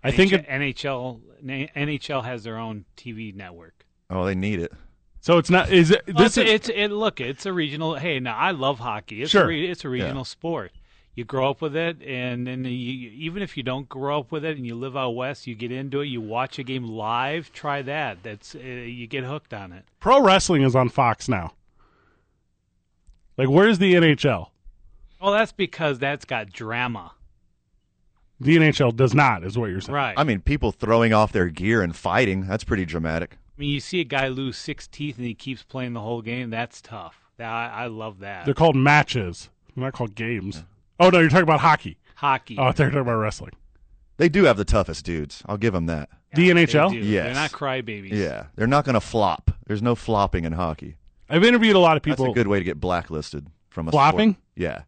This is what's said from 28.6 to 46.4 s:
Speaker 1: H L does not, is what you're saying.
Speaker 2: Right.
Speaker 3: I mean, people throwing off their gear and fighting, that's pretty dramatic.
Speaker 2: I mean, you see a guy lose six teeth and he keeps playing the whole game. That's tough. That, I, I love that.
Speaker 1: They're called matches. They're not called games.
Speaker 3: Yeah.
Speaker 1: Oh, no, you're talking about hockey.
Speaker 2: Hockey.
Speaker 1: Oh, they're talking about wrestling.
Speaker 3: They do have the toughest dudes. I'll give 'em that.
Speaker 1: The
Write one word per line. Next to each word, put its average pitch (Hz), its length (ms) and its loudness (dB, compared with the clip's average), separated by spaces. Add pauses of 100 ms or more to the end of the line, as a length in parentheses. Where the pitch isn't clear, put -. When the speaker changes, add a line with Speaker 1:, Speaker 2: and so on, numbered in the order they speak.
Speaker 1:
H 156 180 4
L 127 120 4
does 117 240 2
not, 123 280 4
is 95 140 -6
what 110 140 -4
you're 95 100 -4
saying. 139 140 -8
Speaker 2:
Right. 131 200 -2
Speaker 3:
I 139 80 2
mean, 110 180 0
people 135 300 0
throwing 113 420 2
off 107 180 4
their 90 180 2
gear 95 320 0
and 85 140 -2
fighting, 95 500 0
that's 95 180 -4
pretty 95 220 -2
dramatic. 82 520 -6 (200)
Speaker 2:
I 143 40 -12
mean, 143 80 -4
you 143 100 -2
see 180 220 -6
a - 20 -2
guy 135 240 -4
lose 131 300 -6
six - 280 -12
teeth 147 320 -10
and 123 80 -10
he 117 80 -8
keeps 131 300 -14
playing 127 300 -10
the 113 80 -10
whole 117 200 -6
game. 120 280 -8
That's 117 320 -8
tough. 90 400 -18 (160)
That, 117 120 -12
I, 117 340 -8
I 123 40 -8
love 110 320 -12
that. 98 240 -14
Speaker 1:
They're - 100 -2
called 156 220 4
matches. 131 760 2 (240)
They're 127 120 -8
not 135 80 -8
called 110 200 -8
games. 107 440 -6
Speaker 3:
Yeah. 80 40 -14 (380)
Speaker 1:
Oh, 180 100 8
no, 180 100 6
you're 160 100 6
talking 175 140 6
about 151 180 4
hockey. 151 360 2 (180)
Speaker 2:
Hockey. 131 440 -2
Speaker 1:
Oh, 127 140 2
they're 143 160 2
talking 147 100 0
about 120 180 -2
wrestling. - 360 -6 (640)
Speaker 3:
They 170 100 4
do 175 160 4
have 123 140 6
the 101 80 0
toughest 90 400 0
dudes. 78 400 -8
I'll 104 100 -4
give 104 180 0
'em 85 120 0
that. 80 240 -4 (240)
Speaker 1:
The 160 100 4